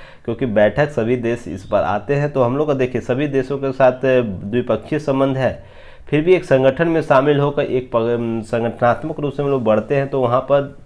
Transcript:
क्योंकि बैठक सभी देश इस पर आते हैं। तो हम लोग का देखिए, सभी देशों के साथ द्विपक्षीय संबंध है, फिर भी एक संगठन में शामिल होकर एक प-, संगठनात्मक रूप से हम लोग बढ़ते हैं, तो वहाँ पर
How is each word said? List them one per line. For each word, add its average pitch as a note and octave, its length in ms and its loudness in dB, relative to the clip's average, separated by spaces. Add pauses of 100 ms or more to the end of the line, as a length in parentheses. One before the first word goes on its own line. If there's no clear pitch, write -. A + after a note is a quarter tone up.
(260)
क्योंकि A#2 200 -4
बैठक G#2+ 440 2
सभी A#2+ 260 0
देश A#2 320 -4
इस F2+ 180 -10
पर G2+ 160 0
आते G#2 340 -2
हैं। D3 160 -2
तो C#3 120 0
हम B2 140 0
लोग D3+ 100 0
का D3 60 0
देखिए, B2+ 280 -2
सभी B2+ 260 -2
देशों C3+ 300 -2
के C3+ 140 -4
साथ B2+ 200 4 (300)
द्विपक्षीय A2+ 760 -2
संबंध C3+ 380 0
है, B2 260 -2 (460)
फिर D3 120 2
भी F3+ 140 4
एक E3 80 0
संगठन C3+ 440 4
में E3 140 2
शामिल C#3+ 380 4
होकर C#3+ 240 0
एक B2+ 320 -4
प-, A#2 500 0
संगठनात्मक A#2+ 760 -2
रूप D3 140 -4
से C#3+ 100 -4
हम C#3 60 0
लोग C3+ 140 0
बढ़ते G#2+ 320 2
हैं, C#3 140 0
तो C#3 120 -2
वहाँ B2 200 2
पर C#3 440 0